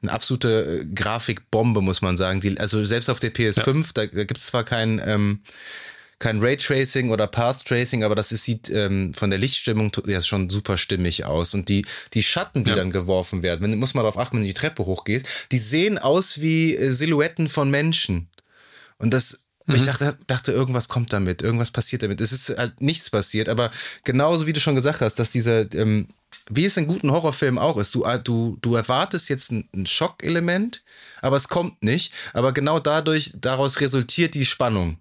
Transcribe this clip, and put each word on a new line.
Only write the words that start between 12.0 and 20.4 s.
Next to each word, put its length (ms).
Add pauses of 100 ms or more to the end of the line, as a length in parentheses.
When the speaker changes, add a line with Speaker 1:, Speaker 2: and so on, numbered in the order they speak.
Speaker 1:
die 100
Schatten, 400
die 60
Speaker 2:
Ja. 80
Speaker 1:
dann 140
geworfen 500
werden, 220
wenn, 140
muss 180
man 100
darauf 140
achten, 180
wenn 60
du 40
die 60
Treppe 320
hochgehst, 400 (260)
die 60
sehen 400
aus 420
wie, 380
äh, 120
Silhouetten 600
von 200
Menschen. 600 (680)
Und 160
das, 300 (220)
Speaker 2:
Mhm. 100
Speaker 1:
ich 100
dachte, 320 (100)
dachte, 260